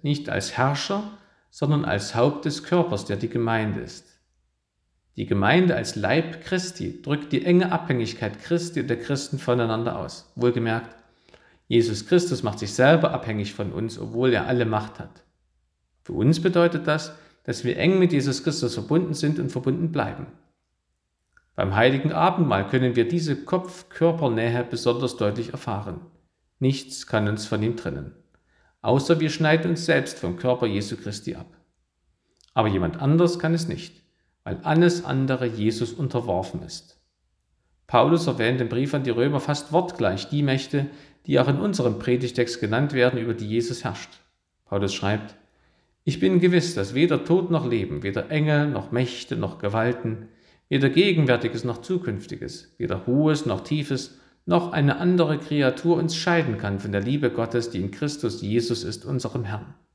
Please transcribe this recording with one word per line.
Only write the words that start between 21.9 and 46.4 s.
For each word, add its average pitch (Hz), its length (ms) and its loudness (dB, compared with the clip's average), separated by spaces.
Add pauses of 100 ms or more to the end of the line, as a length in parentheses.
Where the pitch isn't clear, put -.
Abendmahl 160 560 2
können 127 260 2
wir 117 140 4
diese 160 360 -2
Kopf-Körper-Nähe 131 1300 0
besonders 123 460 0
deutlich 107 340 -2
erfahren. 101 500 -8 (600)
Nichts - 480 -2
kann 107 180 2
uns 104 200 -4
von 107 140 -2
ihm 113 160 0
trennen, 71 360 -8 (680)
außer 139 360 4
wir 156 120 0
schneiden 160 420 2
uns 160 120 -2
selbst 143 360 0
vom 87 160 -4
Körper 127 300 0
Jesu 104 300 -2
Christi 104 380 -10
ab. - 220 -16 (960)
Aber 110 140 2
jemand 95 340 0
anders 165 380 2
kann 160 120 0
es 165 140 0
nicht, - 360 -10 (420)
weil - 180 -8
alles 170 420 4
andere 131 420 0
Jesus 113 460 -2
unterworfen 117 680 -2
ist. - 380 -16 (880)
Paulus 147 400 4
erwähnt 120 320 0
im 117 80 0
Brief 131 260 -2
an 143 80 0
die 127 80 -2
Römer 131 300 2
fast - 320 -4
wortgleich 113 560 0
die 143 160 0
Mächte, 139 420 0 (400)
die 139 140 4
auch 127 80 2
in 139 100 2
unserem 123 400 0
Predigtext 123 640 -2
genannt 117 320 0
werden, 123 260 2
über 113 160 -2
die 110 140 -6
Jesus 117 340 -2
herrscht. - 380 -10 (440)
Paulus 98 300 -2
schreibt: 104 400 -2 (680)
"Ich 135 160 -2
bin 190 200 4